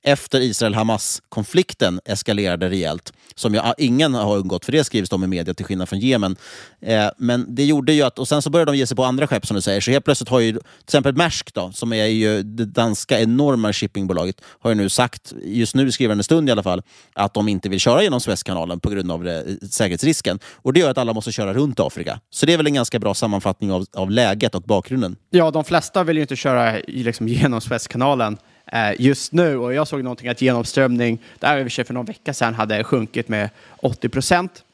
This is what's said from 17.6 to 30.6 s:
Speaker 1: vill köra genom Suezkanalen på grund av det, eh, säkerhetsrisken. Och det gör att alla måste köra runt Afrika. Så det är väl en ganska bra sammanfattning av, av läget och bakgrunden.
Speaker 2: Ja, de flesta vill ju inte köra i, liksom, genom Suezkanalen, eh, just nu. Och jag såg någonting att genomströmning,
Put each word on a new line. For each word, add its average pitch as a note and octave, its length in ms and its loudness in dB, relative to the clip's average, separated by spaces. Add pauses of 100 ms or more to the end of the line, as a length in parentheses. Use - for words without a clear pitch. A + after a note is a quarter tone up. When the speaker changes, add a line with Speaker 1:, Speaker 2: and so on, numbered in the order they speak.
Speaker 1:
vill F#2+ 120 -2
köra C3 220 4
genom E3 180 0
Suezkanalen F2 600 -4
på G#2+ 100 -2
grund F2+ 220 -4
av E2+ 120 -6
det, E2 160 -4
eh, G2 300 -10
säkerhetsrisken. G2+ 720 0
Och - 280 -4
det D#3+ 80 6
gör - 100 2
att D3 80 -2
alla A#2 140 -2
måste A2 200 -6
köra G2 220 -4
runt C3+ 260 0
Afrika. - 400 -4 (100)
Så - 160 0
det E3 60 6
är E3+ 40 6
väl D3+ 100 2
en C#3+ 80 2
ganska A#2+ 240 0
bra G#2 160 0
sammanfattning G2+ 580 -2
av, F#2 200 -2
av F#2+ 180 -4
läget G#2+ 440 0
och G2+ 80 -4
bakgrunden. G#2 540 -2 (140)
Speaker 2:
Ja, E3 200 6
de D3+ 140 -2
flesta E3+ 400 0
vill D#3+ 120 0
ju D3+ 60 2
inte C3+ 140 -4
köra A#2+ 440 2
i, - 220 -8
liksom, A2+ 260 -2
genom A#2+ 320 2
Suezkanalen, A#2+ 800 -2 (340)
eh, A2 260 2
just C3+ 340 2
nu. D#3+ 240 4
Och B2 180 -2
jag D3+ 140 0
såg C#3 160 -6
någonting B2 240 -8
att A#2+ 140 -2
genomströmning, A#2+ 760 2 (200)